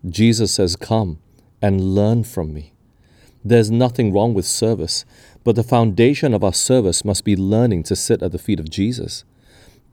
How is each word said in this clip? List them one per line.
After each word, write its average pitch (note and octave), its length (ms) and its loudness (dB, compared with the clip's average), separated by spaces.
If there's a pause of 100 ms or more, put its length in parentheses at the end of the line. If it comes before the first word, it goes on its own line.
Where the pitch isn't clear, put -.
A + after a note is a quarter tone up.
(100)
Jesus A2 420 2
says, F2+ 240 0
"Come G2 440 -4 (420)
and F#2+ 320 0
learn G#2+ 300 2
from E2 300 -8
me." D2+ 200 -14 (720)
There's A2 240 4
nothing A#2 420 0
wrong G#2 220 2
with F#2+ 120 -2
service, G2+ 600 -4 (380)
but A#2 120 2
the A#2 80 0
foundation A#2 720 2
of G2+ 100 0
our F#2+ 100 2
service A2+ 520 0
must G2+ 180 -2
be G#2 120 2
learning G2 480 0
to - 120 -2
sit - 280 0
at F2 80 -2
the E2+ 80 -6
feet G2 200 -4
of D#2 100 -10
Jesus. A2+ 540 -6 (680)